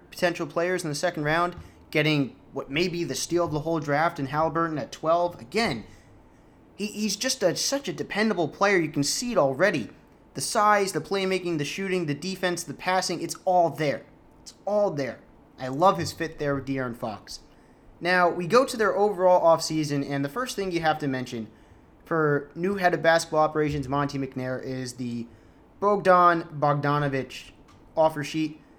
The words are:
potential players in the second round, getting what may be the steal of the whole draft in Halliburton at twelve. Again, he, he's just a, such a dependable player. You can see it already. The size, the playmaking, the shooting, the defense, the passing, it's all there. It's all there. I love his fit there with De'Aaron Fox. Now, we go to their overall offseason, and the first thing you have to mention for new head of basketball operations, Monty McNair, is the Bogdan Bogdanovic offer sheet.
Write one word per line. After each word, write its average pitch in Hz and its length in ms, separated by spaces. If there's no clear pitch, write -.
potential 175 360
players 175 360
in 160 60
the 147 60
second 160 280
round, 170 320
getting 147 440
what 135 200
may 165 160
be 170 160
the 131 120
steal 170 300
of 156 60
the 151 80
whole 165 200
draft 151 400
in 135 80
Halliburton 156 520
at 117 120
twelve. 175 480
Again, 151 460
he, 208 120
he's 208 280
just 254 280
a, 165 120
such - 320
a 175 60
dependable 175 540
player. 196 300
You 156 120
can 143 140
see 240 280
it 214 60
already. 143 520
The 127 80
size, 208 500
the 151 100
playmaking, 185 580
the 143 60
shooting, 180 400
the 147 80
defense, 180 500
the 143 100
passing, 185 480
it's 170 140
all 180 240
there. 139 340
It's - 120
all 208 260
there. 139 280
I 131 80
love 165 300
his 156 140
fit - 280
there 143 160
with 127 100
De'Aaron 131 300
Fox. 107 440
Now, 180 300
we 175 180
go 240 180
to 254 120
their 202 180
overall 185 460
offseason, 156 680
and 139 140
the 139 60
first 247 260
thing 190 160
you 165 100
have 156 180
to 151 80
mention 123 400
for 147 500
new 190 200
head 180 180
of 151 80
basketball 165 400
operations, 151 480
Monty 143 280
McNair, 131 460
is 131 300
the 120 340
Bogdan 180 640
Bogdanovic 143 920
offer 156 260
sheet. 156 380